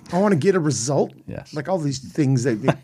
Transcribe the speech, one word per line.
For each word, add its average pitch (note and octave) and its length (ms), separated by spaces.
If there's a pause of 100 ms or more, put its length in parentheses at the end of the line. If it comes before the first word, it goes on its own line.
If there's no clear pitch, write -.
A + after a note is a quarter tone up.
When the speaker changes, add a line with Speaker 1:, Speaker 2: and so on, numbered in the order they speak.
(140)
Speaker 1:
I F3 60
wanna G3+ 160
get E3+ 180
a F#3 60
result. C3+ 520 (140)
Speaker 2:
Yes. - 280
Speaker 1:
Like D3 140
all F#3 120
these C#3+ 180
things C3+ 460
that, A#2+ 400